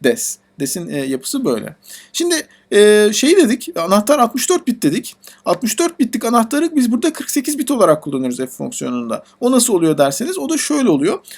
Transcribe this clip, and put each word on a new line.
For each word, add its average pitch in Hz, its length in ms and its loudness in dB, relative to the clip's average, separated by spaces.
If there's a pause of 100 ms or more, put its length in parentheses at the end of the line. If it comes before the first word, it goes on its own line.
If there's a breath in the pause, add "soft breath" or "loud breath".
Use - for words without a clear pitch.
des. 117 340 0 (220)
des'in, 156 300 -6
e, 139 160 -6
yapısı 135 400 -6
böyle. 131 300 -4 (380 loud breath)
Şimdi, 339 340 -2 (240 soft breath)
e, 208 420 6
şey 311 240 4
dedik, 262 380 2
anahtar 208 440 2
altmış 240 300 0
dört 349 180 0
bit - 160 -2
dedik. 156 320 -2 (300 loud breath)
Altmış 180 340 -2
dört 339 200 -2
bitlik 269 260 -2
anahtarı 262 500 0
biz 247 160 2
burada 311 220 0
kırk - 160 -12
sekiz 285 280 -4
bit 294 140 -2
olarak 175 320 2
kullanıyoruz 131 340 -4
F 131 100 -6
fonksiyonunda. 123 760 -8 (160 soft breath)
O 240 120 0
nasıl 240 220 2
oluyor 165 240 2
derseniz 214 400 0
o 269 120 -6
da 311 80 -2
şöyle 277 320 0
oluyor. 156 300 0 (180 loud breath)